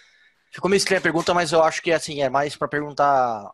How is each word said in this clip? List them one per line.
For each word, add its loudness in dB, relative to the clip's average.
Ficou -4
meio 4
estranha 0
a -8
pergunta, 0
mas 0
eu 6
acho 0
que, 0
assim, -2
é 0
mais -2
pra -4
perguntar 0